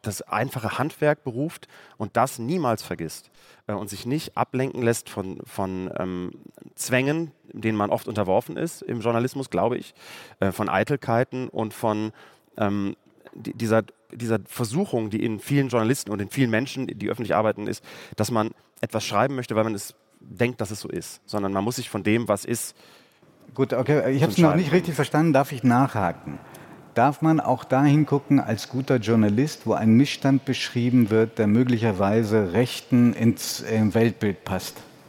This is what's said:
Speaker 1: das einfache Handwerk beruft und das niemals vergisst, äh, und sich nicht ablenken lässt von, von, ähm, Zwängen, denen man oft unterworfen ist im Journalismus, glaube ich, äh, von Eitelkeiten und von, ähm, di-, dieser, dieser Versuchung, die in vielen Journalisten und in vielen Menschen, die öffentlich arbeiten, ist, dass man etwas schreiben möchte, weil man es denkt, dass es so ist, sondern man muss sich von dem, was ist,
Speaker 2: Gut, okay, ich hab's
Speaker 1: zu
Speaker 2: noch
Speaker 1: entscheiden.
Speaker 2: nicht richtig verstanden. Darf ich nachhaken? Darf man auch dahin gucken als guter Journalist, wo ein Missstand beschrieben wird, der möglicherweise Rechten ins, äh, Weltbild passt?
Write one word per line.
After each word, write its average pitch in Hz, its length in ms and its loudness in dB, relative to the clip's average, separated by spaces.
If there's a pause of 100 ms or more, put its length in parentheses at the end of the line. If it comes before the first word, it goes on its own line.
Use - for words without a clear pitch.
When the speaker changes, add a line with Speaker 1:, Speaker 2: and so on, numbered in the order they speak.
Speaker 1:
das 104 220 -8
einfache 110 560 -4
Handwerk 151 440 -2
beruft 135 460 -8 (300)
und 110 180 -8
das 113 220 0
niemals 123 440 -2
vergisst, - 480 -10 (360)
äh, 104 80 -6
und 101 160 -8
sich 101 160 -12
nicht 147 300 -6
ablenken 131 460 -2
lässt 117 280 0
von, 95 340 -8
von, 95 540 -4
ähm, 90 320 -6 (460)
Zwängen, 143 560 -2 (200)
denen 110 240 -2
man 104 140 0
oft 110 180 -2
unterworfen 104 480 0
ist - 260 -6
im 120 180 -6
Journalismus, 117 500 -2
glaube 113 260 0
ich, - 180 -12 (460)
äh, 98 100 0
von 101 200 -4
Eitelkeiten 123 800 0
und 110 260 -6
von, 107 380 -2 (440)
ähm, 101 400 -2 (380)
di-, - 180 -10
dieser, 110 300 2 (300)
dieser 113 340 -2
Versuchung, 120 640 -4
die 110 120 -4
in 110 180 -4
vielen 139 280 0
Journalisten 120 420 0
und 104 120 -4
in 95 80 -8
vielen 131 200 0
Menschen, 127 360 -2
die - 240 -6
öffentlich 117 240 -2
arbeiten, 104 320 0
ist, - 180 -6 (320)
dass 107 140 -2
man 113 220 0 (280)
etwas - 240 -4
schreiben 120 320 0
möchte, 120 200 -4
weil 110 80 2
man 110 100 -2
es - 200 -10 (260)
denkt, 120 420 -2
dass 104 80 -6
es 110 100 -10
so - 80 -12
ist, - 380 -10
sondern 98 260 -2
man 98 120 0
muss 120 120 -2
sich 120 140 -8
von 104 120 -6
dem, 107 260 2
was 101 180 0
ist, - 280 -6 (800)
Speaker 2:
Gut, 135 200 0
okay, 127 380 2
ich 139 100 0
hab's 214 140 2
Speaker 1:
zu 185 40 6
Speaker 2:
noch 165 80 8
Speaker 1:
entscheiden. - 80 4
Speaker 2:
nicht 165 160 0
richtig 175 220 0
verstanden. 151 400 2
Darf 135 180 2
ich 127 100 -8
nachhaken? 117 760 0 (560)
Darf 139 280 4
man 160 180 4
auch 127 240 0
dahin 143 420 4
gucken 143 340 2
als - 300 -4
guter 131 260 0
Journalist, 110 720 2
wo 113 80 2
ein 110 200 4
Missstand 135 520 4
beschrieben 120 640 2
wird, 110 280 2
der 107 80 2
möglicherweise 107 1080 2
Rechten 120 580 4
ins, - 500 0
äh, 107 320 2
Weltbild 110 500 0
passt? - 340 -8 (300)